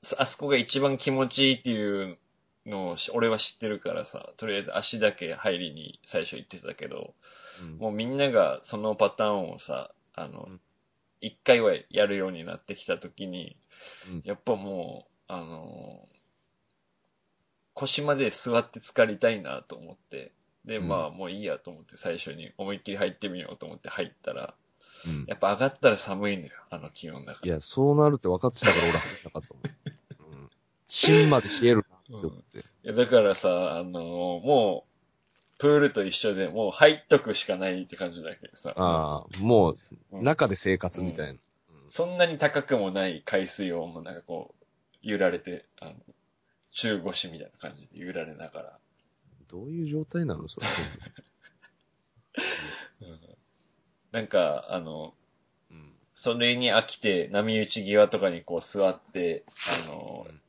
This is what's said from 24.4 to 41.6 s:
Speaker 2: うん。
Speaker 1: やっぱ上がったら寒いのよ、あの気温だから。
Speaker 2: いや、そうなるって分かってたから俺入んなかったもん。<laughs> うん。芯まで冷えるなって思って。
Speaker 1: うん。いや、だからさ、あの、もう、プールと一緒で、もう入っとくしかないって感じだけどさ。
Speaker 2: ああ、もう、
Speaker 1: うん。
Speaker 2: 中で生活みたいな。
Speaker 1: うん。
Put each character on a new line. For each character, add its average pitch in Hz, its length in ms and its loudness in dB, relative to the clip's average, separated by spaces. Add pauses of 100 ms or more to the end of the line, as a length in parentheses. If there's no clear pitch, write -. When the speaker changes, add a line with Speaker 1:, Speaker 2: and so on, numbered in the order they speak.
Speaker 2:
う 85 40 -8
ん。 73 180 -6
Speaker 1:
や - 80 -6
っ - 40 -20
ぱ 101 140 4
上 101 60 -4
が 131 80 4
っ 135 120 -2
た 131 100 8
ら 104 80 4
寒 101 340 -4
い 98 60 -4
の 80 80 -12
よ、 71 60 -18 (180)
あ 87 80 -12
の 80 120 -14
気 - 200 -14
温 71 160 -14
だ - 80 -14
か - 80 -18
ら。 92 60 -6
Speaker 2:
い - 20 -2
や、 78 120 -2
そ 139 320 2
う - 20 6
な 151 140 8
る 143 80 2
っ - 20 -6
て - 80 -2
分 90 120 2
か 127 100 2
っ - 20 -2
て - 100 -8
た - 60 4
か - 60 6
ら 85 160 4
俺 80 100 0
入 - 220 -10
ん - 40 -20
な 82 60 -16
か 80 80 -8
っ 76 40 -14
た - 100 -20
も - 60 -20
ん。 - 40 -20 (680)
<laughs> 69 80 -18
う 71 40 -18
ん。 - 40 -20 (380)
芯 160 420 8
ま 131 120 6
で 101 80 -8
冷 117 200 2
え 120 60 8
る 104 140 2
な - 80 -20
っ - 80 -20
て 131 80 -20
思 98 160 -8
っ - 20 -8 (100)
て。 - 160 -20
Speaker 1:
う - 40 -16
ん。 - 0 -
い - 40 -18 (180)
や、 - 100 -6
だ 120 140 4
か 113 140 8
ら 101 120 6
さ、 90 440 0
あ 87 60 -6
の、 90 80 -10
も 87 920 0
う、 - 20 -20 (720)
プ 143 80 4
ー 147 120 8
ル 143 140 4
と 101 120 0
一 92 100 -2
緒 107 200 0
で、 95 140 -2
も 104 200 -2
う - 20 -4
入 151 220 10
っ 151 140 -8
と 143 120 8
く 110 160 -2
し - 100 0
か 98 120 -2
な 95 120 -2
い 92 140 -4
っ 90 40 -12
て - 80 -16
感 90 180 -4
じ 85 80 -14
だ 80 140 -10
け - 120 -20
ど - 80 -20
さ。 - 200 -10
Speaker 2:
あ 80 500 2
あ、 - 20 -20 (120)
も 104 320 8
う、 - 80 -6 (320)
Speaker 1:
う 98 100 -10
ん。 - 20 -4
Speaker 2:
中 151 240 4
で 98 80 0
生 95 240 2
活 90 220 -4
み 87 120 -4
た 80 100 -8
い 73 40 -8
な。 67 60 -12
Speaker 1:
う - 20 -16
ん。 - 40 -20 (500)